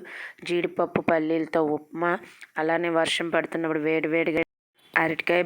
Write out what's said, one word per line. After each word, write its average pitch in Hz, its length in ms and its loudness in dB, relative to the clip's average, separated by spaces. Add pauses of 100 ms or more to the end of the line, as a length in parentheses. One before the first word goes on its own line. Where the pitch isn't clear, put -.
(480)
జీడిపప్పు 175 600 0
పల్లీలతో 160 520 2 (160)
ఉప్మా, 165 340 -2 (500)
అలానే 165 380 0
వర్షం 165 360 0
పడుతున్నప్పుడు 160 520 -2
వేడివేడిగా 160 560 0 (600)
అరటికాయ 170 420 0